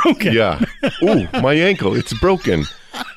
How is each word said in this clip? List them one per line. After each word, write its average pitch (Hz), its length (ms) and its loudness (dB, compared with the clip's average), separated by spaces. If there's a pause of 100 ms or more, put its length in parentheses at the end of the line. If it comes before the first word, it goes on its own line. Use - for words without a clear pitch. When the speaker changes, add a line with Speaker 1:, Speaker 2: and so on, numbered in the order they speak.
Speaker 1:
broken." 220 300 2
Speaker 2:
Yeah. 110 300 2 (200)
Speaker 1:
<laughs> - 200 -2
Speaker 2:
"Ooh, 170 240 2 (140)
my 135 140 2
ankle. 160 400 2
It's 110 240 -4
broken." 123 440 2 (540)